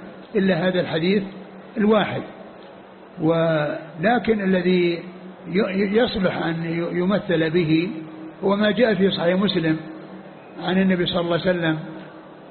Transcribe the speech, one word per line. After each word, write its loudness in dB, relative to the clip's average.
إلا 4
هذا 2
الحديث 2
الواحد. 2
ولكن 0
الذي 2
ي-، -2
ي-، 0
يصلح 2
أن -2
ي-، -2
يمثل 2
به 2
هو 2
ما 4
جاء 4
في 4
صحيح 2
مسلم 2
عن 2
النبي 2
صلى 0
الله 0
عليه 0
وسلم 0